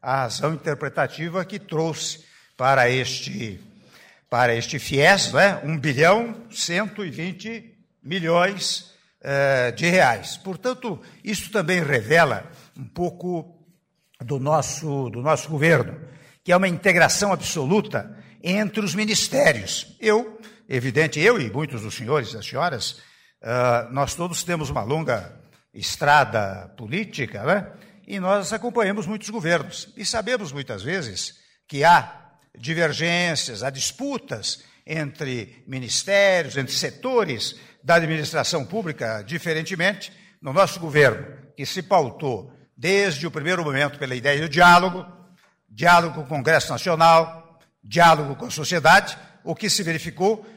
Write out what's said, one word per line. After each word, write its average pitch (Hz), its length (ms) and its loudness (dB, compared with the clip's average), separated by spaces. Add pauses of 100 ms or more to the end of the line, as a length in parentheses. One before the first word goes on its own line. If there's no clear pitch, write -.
a 131 220 -2
razão 127 300 -4
interpretativa 160 920 -6
que 196 140 -12
trouxe - 680 -6 (320)
para 131 320 4
este, 127 720 -6 (680)
para 120 260 2
este 113 240 -6
fies, 165 520 2
né, 175 320 4
um 156 140 -4
bilhão 165 580 2 (160)
cento 202 540 -4
e 165 40 -8
vinte 185 640 -10 (280)
milhões, 175 920 0 (300)
eh, 139 500 2
de 107 140 -4
reais. 143 500 2
Portanto, 190 680 -8 (220)
isso - 280 -6
também 180 300 0
revela 139 680 2 (280)
um 135 80 -14
pouco 175 720 -8 (600)
do 131 200 -4
nosso, 143 680 -2
do 113 120 -10
nosso 151 280 0
governo, 147 480 2 (460)
que - 80 0
é 175 60 6
uma 190 100 2
integração 175 640 2
absoluta 147 840 -2 (260)
entre 208 400 -2
os 165 100 -4
ministérios. 208 1080 0
Eu, 220 360 0 (300)
evidente, 131 520 -2
eu 214 200 4
e 120 100 -4
muitos 127 320 -6
dos 107 140 -12
senhores 123 360 -4
e - 20 -14
das 104 120 -14
senhoras, - 560 -6 (400)
ah, 120 500 0
nós 135 240 -2
todos 170 280 -6
temos 160 260 -4
uma 120 140 -4
longa 123 560 -4 (340)
estrada 110 1040 0
política, 123 680 -8
né? 185 240 0 (380)
E 202 140 -10
nós 190 320 0
acompanhamos 214 560 -2
muitos 214 220 -8
governos. 170 680 -4
E 208 100 -12
sabemos, 214 460 -4
muitas 127 320 -10
vezes, 135 560 -8 (280)
que 143 180 -2
há 165 360 4 (360)
divergências, 160 1080 -2
há 131 60 -2
disputas 135 960 -8 (220)
entre 139 800 -8
ministérios, 165 920 0
entre 131 160 -4
setores 185 840 -2 (260)
da 151 140 4
administração 156 680 0
pública, 135 600 -6
diferentemente, 165 840 -4 (300)
no 135 100 -10
nosso 180 280 2
governo, 143 460 4 (300)
que 139 100 -10
se 185 160 -8
pautou 135 720 -2 (220)
desde 170 500 0
o 165 60 -6
primeiro 170 320 -2
momento 139 340 -2
pela 127 180 -6
ideia 143 260 0
do 165 80 -4
diálogo, 175 560 6 (640)
diálogo 165 460 4
com 156 60 -8
o 135 60 -10
Congresso 147 420 0
Nacional, 165 920 2 (240)
diálogo 151 520 4
com 233 100 -12
a 233 60 -10
sociedade, 165 680 4 (260)
o - 120 -6
que 214 140 -4
se 196 140 0
verificou 170 640 -2 (120)